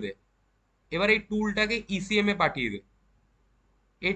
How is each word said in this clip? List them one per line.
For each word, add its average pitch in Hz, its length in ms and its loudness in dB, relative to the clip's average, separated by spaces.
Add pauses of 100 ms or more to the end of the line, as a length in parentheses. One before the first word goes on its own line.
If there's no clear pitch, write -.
দে। 98 80 -6 (840)
এবার 196 200 2
এই 220 140 0
টুলটাকে 214 460 0 (220)
ইসিএম 202 360 0
এ - 100 -6
পাঠিয়ে 131 300 0
দে। 101 60 -8 (1300)
এই 196 80 0